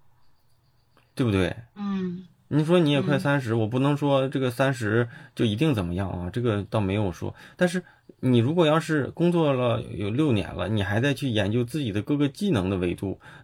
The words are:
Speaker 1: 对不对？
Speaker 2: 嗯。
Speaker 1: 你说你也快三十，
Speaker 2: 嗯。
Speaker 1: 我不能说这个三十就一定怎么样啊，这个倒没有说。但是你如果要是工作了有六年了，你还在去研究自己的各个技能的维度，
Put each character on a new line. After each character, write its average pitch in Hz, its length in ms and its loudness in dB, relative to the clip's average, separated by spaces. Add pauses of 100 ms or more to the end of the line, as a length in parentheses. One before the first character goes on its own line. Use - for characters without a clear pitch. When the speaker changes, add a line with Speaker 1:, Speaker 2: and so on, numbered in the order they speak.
(1160)
Speaker 1:
对 135 100 0
不 117 60 2
对？ 92 260 2 (200)
Speaker 2:
嗯。 190 500 -6 (220)
Speaker 1:
你 151 160 2
说 175 140 4
你 156 120 4
也 143 100 2
快 135 180 2
三 143 220 0
十， 113 140 -2
Speaker 2:
嗯。 117 60 2
Speaker 1:
我 110 80 2
不 123 100 -2
能 143 180 2
说 139 320 2
这 135 120 -4
个 127 100 0
三 135 240 0
十 117 340 0 (260)
就 127 100 0
一 104 100 2
定 147 180 2
怎 101 140 0
么 87 80 -4
样 92 160 -4
啊， 90 200 -8
这 120 120 -4
个 104 220 0
倒 107 160 -2
没 98 140 0
有 101 180 -2
说。 98 220 -10 (220)
但 180 120 2
是 175 160 -6 (360)
你 123 180 4
如 123 160 2
果 175 120 4
要 156 140 4
是 156 320 -2
工 170 180 0
作 160 220 2
了 123 300 0
有 98 280 -6
六 139 220 2
年 101 200 0
了， 90 160 -4
你 107 140 0
还 101 180 -2
在 139 140 0
去 139 140 -4
研 104 240 0
究 120 120 0
自 151 160 -6
己 117 120 -2
的 101 100 -2
各 147 140 -2
个 143 120 2
技 202 220 -2
能 95 180 2
的 98 80 0
维 87 180 -2
度， 95 260 -6 (240)